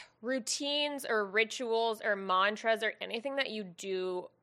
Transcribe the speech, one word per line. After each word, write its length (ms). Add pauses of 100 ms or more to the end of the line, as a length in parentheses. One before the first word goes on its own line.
(220)
routines 840
or 180
rituals 760
or 140
mantras 680
or 180
anything 360
that 140
you 140
do 640 (140)